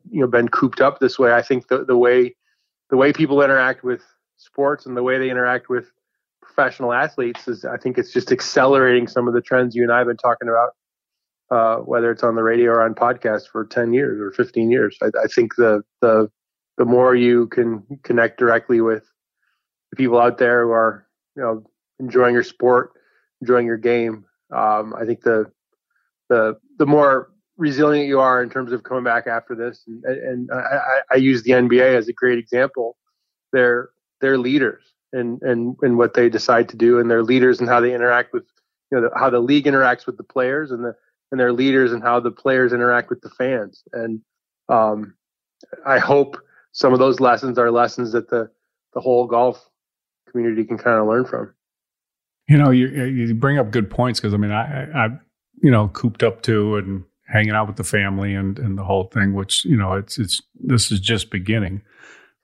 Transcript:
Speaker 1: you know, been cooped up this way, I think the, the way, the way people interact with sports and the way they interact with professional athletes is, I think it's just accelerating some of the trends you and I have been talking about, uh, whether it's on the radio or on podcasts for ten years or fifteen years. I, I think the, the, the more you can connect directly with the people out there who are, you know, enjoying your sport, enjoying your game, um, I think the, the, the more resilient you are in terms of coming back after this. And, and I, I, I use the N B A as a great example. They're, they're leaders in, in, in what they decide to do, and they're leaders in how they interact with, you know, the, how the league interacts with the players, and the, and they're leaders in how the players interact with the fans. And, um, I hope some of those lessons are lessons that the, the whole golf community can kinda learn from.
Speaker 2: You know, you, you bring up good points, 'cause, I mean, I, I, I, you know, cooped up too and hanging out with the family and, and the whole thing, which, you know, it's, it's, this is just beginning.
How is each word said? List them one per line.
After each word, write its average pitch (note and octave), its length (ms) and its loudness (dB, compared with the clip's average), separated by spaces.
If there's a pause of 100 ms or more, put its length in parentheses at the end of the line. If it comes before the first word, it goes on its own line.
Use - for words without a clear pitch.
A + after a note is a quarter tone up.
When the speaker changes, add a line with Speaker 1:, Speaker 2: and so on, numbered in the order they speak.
Speaker 1:
you E3+ 120 -2
know, B2+ 60 2
been A#2 220 0
cooped - 320 0
up - 180 2
this - 200 0
way, B2 120 4
I A#2 120 2
think B2+ 240 -4
the, C3 180 -2
the C3 120 2
way, B2 380 2 (540)
the C3+ 80 0
way C#3 160 4
people C#3+ 300 2
interact C3 400 0
with B2 180 -6 (360)
sports C#3+ 500 -4
and B2+ 100 -10
the B2 60 -2
way C3 160 0
they C3 100 -2
interact B2 400 -4
with B2 220 -6 (500)
professional B2+ 520 -4
athletes B2+ 540 -4
is, B2 180 -8
I B2 100 -8
think B2+ 220 -6
it's - 160 -4
just - 180 -2
accelerating C3 760 2
some B2 200 -2
of A#2+ 60 0
the A#2+ 80 0
trends B2+ 340 -2
you A#2+ 80 0
and A#2+ 80 0
I A#2+ 60 2
have B2 100 0
been A#2+ 80 -2
talking A#2+ 320 -2
about, A#2 220 2 (800)
uh, A2+ 300 2
whether A#2 300 0
it's A2 120 -6
on A#2 120 0
the A2+ 80 -2
radio A#2 280 2
or A#2 100 4
on A2+ 140 0
podcasts A#2+ 560 -2
for A2 140 -6
ten A#2 280 -2
years A#2+ 280 -2
or G2 100 -8
fifteen A#2 400 -2
years. A#2+ 300 0
I, G#2+ 60 0 (160)
I A2 40 0
think A#2 300 -2
the, G#2+ 260 2 (180)
the, A2 280 4 (480)
the B2 80 2
more B2+ 300 4
you A#2+ 320 4
can A2+ 360 -2 (200)
connect A#2 360 0
directly A#2+ 400 2
with A2+ 240 0 (880)
the - 60 -18
people A#2+ 220 2
out A#2+ 180 2
there A#2+ 260 2
who A#2 80 0
are, A2+ 360 -2 (280)
you C#3 60 -12
know, A2 220 -6 (360)
enjoying B2 340 2
your A#2+ 100 2
sport, B2 500 0 (480)
enjoying A#2+ 240 2
your A#2 120 -4
game, A2+ 480 -2 (300)
um, G#2+ 420 -2
I A2+ 80 -8
think A#2 160 -6
the, A2 300 0 (800)
the, A2 280 0 (200)
the D3+ 80 2
more C#3+ 460 2 (260)
resilient D3 500 0
you C3+ 120 2
are B2+ 220 2
in A#2+ 80 -6
terms B2+ 220 -8
of A#2+ 120 -6
coming B2+ 200 -6
back A#2 240 -2
after A#2 280 -8
this. A#2+ 320 -10
And, A2+ 180 -18
and B2+ 460 -8
I, B2 40 -6
I, C3+ 460 -4 (100)
I C3 40 2
use C3 280 2
the A#2+ 100 2
N B2 140 4
B A#2+ 120 4
A B2+ 180 4
as A2+ 100 -4
a A#2+ 60 -6
great B2 260 -2
example. B2 580 -4 (540)
They're, B2 380 0 (320)
they're C3+ 160 2
leaders B2+ 460 -2 (300)
in, A#2+ 320 -6
in, A#2+ 380 -2
in B2 140 2
what A#2+ 160 2
they A#2+ 140 4
decide A#2 420 0
to - 60 -18
do, A#2 240 4
and A#2 100 0
they're A2+ 140 2
leaders B2+ 380 2
in A#2+ 60 -2
how A#2+ 120 2
they B2 140 0
interact A#2+ 400 -2
with, A#2 100 -8 (480)
you C3 80 0
know, A#2+ 100 0
the, - 80 -8
how C3+ 120 2
the B2 100 2
league C3+ 260 2
interacts C3 400 0
with - 120 -10
the - 60 -16
players, C3+ 480 -4
and A#2+ 120 -8
the, A#2 100 -8 (380)
and C3+ 80 -2
they're B2 140 2
leaders C3 400 2
in A#2 80 -6
how A#2+ 180 0
the A#2 120 -2
players B2+ 420 0
interact A#2+ 360 0
with B2 120 -8
the A2+ 80 -20
fans. B2+ 540 -6 (100)
And, A2+ 280 -8 (460)
um, G#2+ 460 0 (720)
I C3+ 140 2
hope C#3+ 380 2 (340)
some C3+ 200 2
of B2+ 80 4
those B2+ 200 2
lessons B2 380 0
are A#2+ 140 2
lessons A#2+ 400 -2
that A2+ 180 -4
the, A2+ 200 -4 (440)
the B2 60 -10
whole B2 260 0
golf A#2+ 440 0 (600)
community A2+ 360 -2
can A2 120 -6
kinda A2+ 280 0
learn A#2 200 0
from. A#2+ 280 -10 (960)
Speaker 2:
You D3 100 6
know, C#3+ 140 6
you, B2+ 160 4
you B2+ 460 -4
bring C#3 240 0
up A2+ 140 -2
good A2 180 -2
points, B2 300 -4
'cause, G#2 140 -4
I G#2 40 -2
mean, G#2 140 -2
I, C3+ 320 -6
I, C#3 220 -4
I, A2 40 -2 (540)
you D3 80 6
know, G#2+ 160 4
cooped - 360 -4
up A2+ 180 0
too G#2+ 340 -2
and G2 300 -8 (220)
hanging G#2+ 240 0
out G#2+ 160 -2
with G#2+ 100 -12
the A2+ 60 -8
family G2 520 -4
and, G2 240 -6
and G2 180 -6
the G2 60 -8
whole F#2+ 220 -2
thing, G2+ 280 -2
which, G2 320 -4
you D3 120 2
know, F#2+ 160 -2
it's, G2+ 260 -8
it's, G#2 220 -6 (120)
this - 380 -2
is G#2 80 -2
just G#2 320 -4
beginning. G2 500 -6 (640)